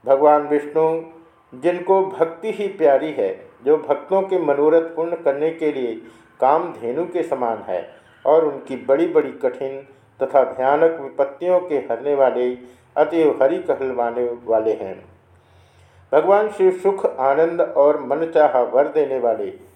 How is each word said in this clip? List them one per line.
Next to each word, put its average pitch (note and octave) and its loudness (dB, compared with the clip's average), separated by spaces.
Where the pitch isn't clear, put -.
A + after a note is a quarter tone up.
भगवान D3 4
विष्णु D#3+ 0
जिनको F#3 2
भक्ति E3+ -4
ही G3+ -6
प्यारी D3+ 2
है, G2+ -4
जो D3+ 4
भक्तों E3+ -2
के F#3+ -2
मनोरथ D3+ 4
पूर्ण E3 -6
करने D3+ -2
के D#3+ -4
लिए A#2+ -6
कामधेनु D3 0
के E3+ -4
समान B2 -4
है F#2 -8
और D#3 4
उनकी C3+ -6
बड़ी-बड़ी C#3+ 0
कठिन C3+ -6
तथा C3 2
भयानक D3 2
विपत्तियों C#3+ -2
के F3 -4
हरने C3 -2
वाले, B2+ 0
अतएव D#3 2
हरि E3 2
कहलवाने A#2+ -4
वाले A2 0
हैं। F#2+ -12
भगवान G3+ 4
शिव F#3 2
सुख, - -2
आनंद E3 0
और D3 2
मनचाहा D3 2
वर B2 2
देने C#3 -2
वाले G#2+ -2